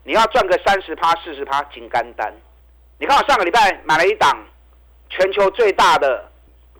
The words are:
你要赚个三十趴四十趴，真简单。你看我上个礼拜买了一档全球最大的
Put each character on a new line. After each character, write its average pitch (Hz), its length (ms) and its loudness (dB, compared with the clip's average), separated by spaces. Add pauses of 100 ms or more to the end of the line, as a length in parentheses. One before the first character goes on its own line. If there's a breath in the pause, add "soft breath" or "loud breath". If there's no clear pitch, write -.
你 135 80 -8
要 220 160 2
赚 220 180 0
个 180 180 2
三 196 160 2
十 160 160 -12
趴 170 200 0
四 165 180 -14
十 135 100 -10
趴， 139 200 -4
真 117 260 -18
简 120 240 -4
单。 107 200 -8 (640)
你 147 80 -8
看 277 100 2
我 226 120 0
上 269 100 4
个 196 60 0
礼 170 60 -2
拜 202 340 2
买 156 140 0
了 170 80 2
一 208 80 2
档 127 320 0 (640)
全 185 220 0
球 196 180 2
最 202 220 0
大 180 260 4
的 131 320 -2 (500)